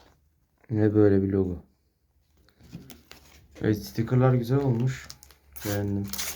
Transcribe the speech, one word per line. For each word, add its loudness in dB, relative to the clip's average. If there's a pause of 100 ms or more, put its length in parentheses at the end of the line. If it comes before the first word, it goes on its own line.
(720)
Ve 2
böyle 6
bir -2
logo. -2 (2000)
Evet, -2
stickerlar 0
güzel 0
olmuş. -2 (580)
Beğendim. -4 (240)